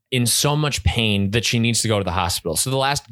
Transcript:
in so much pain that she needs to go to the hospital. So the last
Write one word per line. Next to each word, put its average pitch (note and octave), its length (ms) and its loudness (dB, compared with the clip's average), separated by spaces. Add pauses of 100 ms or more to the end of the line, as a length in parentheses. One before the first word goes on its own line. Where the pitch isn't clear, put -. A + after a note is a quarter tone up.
(100)
in B2 140 2
so D3 320 2
much D3+ 260 -2
pain G2+ 500 2
that A#2 120 2
she - 140 0
needs A2+ 240 0
to A2+ 60 -2
go G#2+ 100 2
to G2 60 -2
the F#2 60 -4
hospital. F2 460 -2
So C3 140 -2
the C3 80 -2
last C#3 340 -2